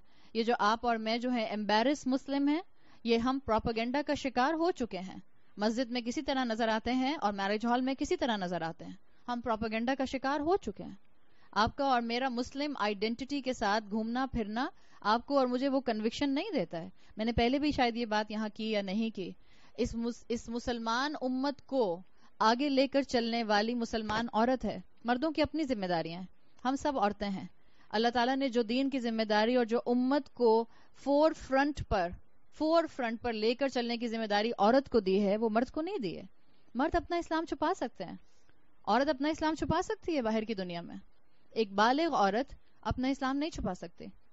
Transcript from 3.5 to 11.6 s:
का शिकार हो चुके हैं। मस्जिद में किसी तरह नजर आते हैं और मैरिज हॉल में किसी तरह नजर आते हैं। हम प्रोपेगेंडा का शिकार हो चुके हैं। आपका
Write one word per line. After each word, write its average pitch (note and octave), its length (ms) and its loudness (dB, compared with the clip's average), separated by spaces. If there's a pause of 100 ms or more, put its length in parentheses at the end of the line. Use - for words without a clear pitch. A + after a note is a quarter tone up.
का D4 140 -2
शिकार C4 380 2
हो E4 180 2
चुके G3 260 -4
हैं। F#3 260 -12 (360)
मस्जिद A3+ 300 0
में B3 140 -4
किसी A#3+ 180 -4
तरह C4+ 220 0
नजर A3+ 260 0
आते A3 220 0
हैं C4 260 0
और G#3 140 0
मैरिज G#3 340 -2
हॉल A#3+ 160 2
में C4 140 0
किसी D4+ 200 -2
तरह B3+ 220 0
नजर F3 260 -2
आते E3 220 -8
हैं। F#3 140 -14 (280)
हम A#3+ 140 -4
प्रोपेगेंडा A3+ 540 -2
का C4 100 -2
शिकार C4+ 360 -2
हो E4+ 160 2
चुके - 260 -8
हैं। G3+ 160 -14 (540)
आपका A3+ 320 0